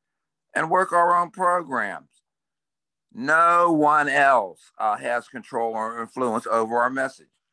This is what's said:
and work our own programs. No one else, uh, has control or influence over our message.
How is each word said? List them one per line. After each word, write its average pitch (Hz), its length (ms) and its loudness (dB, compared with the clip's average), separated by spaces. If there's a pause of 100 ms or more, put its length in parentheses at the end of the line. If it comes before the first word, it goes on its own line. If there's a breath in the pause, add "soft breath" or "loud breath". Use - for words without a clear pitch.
(560)
and 160 140 -2
work 180 220 2
our 175 240 4
own 175 160 0
programs. 131 800 -4 (1040)
No 170 580 2
one 147 360 2
else, 135 720 0
uh, 104 180 -2
has 120 300 -6
control 117 460 -6
or 113 280 -6
influence 117 460 -4
over 113 300 -2
our 120 120 2
message. 131 400 -8 (240)